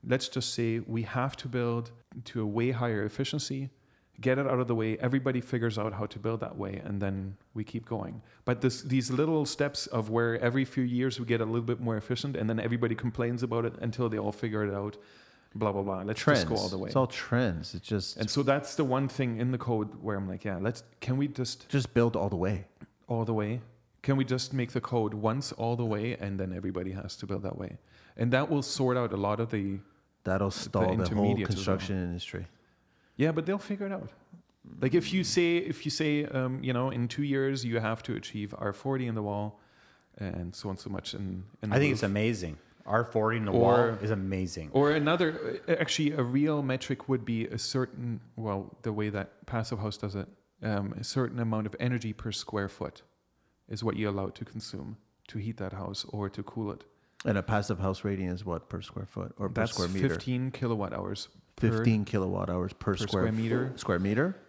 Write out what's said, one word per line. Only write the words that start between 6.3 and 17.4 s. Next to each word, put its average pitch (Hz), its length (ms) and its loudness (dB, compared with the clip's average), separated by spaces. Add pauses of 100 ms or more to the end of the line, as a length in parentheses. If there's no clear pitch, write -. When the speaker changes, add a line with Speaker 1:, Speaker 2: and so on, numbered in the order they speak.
Speaker 1:
that - 160 -6
way, 98 260 -6
and 101 180 -2
then 98 340 -2 (180)
we 110 100 -4
keep 113 220 -6
going. 110 360 -6 (240)
But 120 160 2
this, 127 200 2
these 127 300 2
little 151 340 4
steps - 420 -2
of 110 220 0
where 117 300 2
every 127 260 4
few 131 180 0
years 123 360 0
we 120 60 -2
get 117 160 4
a 113 40 2
little 113 160 0
bit 113 180 0
more 113 180 0
efficient, 127 380 -2
and 107 140 0
then 113 100 0
everybody 117 360 0
complains 120 480 -2
about 117 220 0
it 117 160 -2
until 117 280 0
they 110 100 0
all 104 120 0
figure 107 360 0
it 98 60 0
out, 101 240 -4 (580)
blah, 107 160 2
blah, 98 100 0
blah. 95 220 0
Let's 107 200 -2
just 135 240 6
go 110 80 2
Speaker 2:
Trends. 101 60 2
Speaker 1:
all 95 80 0
the 95 80 -4
way. 98 100 -4
Speaker 2:
It's - 80 -2
all 131 120 6
trends. 110 680 0